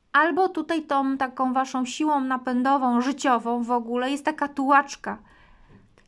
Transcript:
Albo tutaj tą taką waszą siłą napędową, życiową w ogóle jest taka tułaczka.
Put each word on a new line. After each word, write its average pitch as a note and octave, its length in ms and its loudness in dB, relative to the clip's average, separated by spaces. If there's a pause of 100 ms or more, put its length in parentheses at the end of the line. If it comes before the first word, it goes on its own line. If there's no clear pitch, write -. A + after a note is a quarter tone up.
(200)
Albo E4+ 300 4
tutaj E4 320 -4
tą C4+ 360 -2
taką C4 360 -2
waszą C4 320 -2
siłą D4 360 0
napędową, B3+ 800 0
życiową A#3+ 640 0
w A3+ 80 -6
ogóle B3 400 -2
jest C#4+ 140 -6
taka D4+ 220 -2
tułaczka. C#4 720 0 (920)